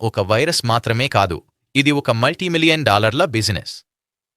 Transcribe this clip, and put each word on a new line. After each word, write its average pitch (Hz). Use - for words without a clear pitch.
ఒక 110
వైరస్ 123
మాత్రమే 117
కాదు, 98
ఇది 139
ఒక 143
మల్టీమిలియన్ 160
డాలర్ల 110
బిజినెస్. 110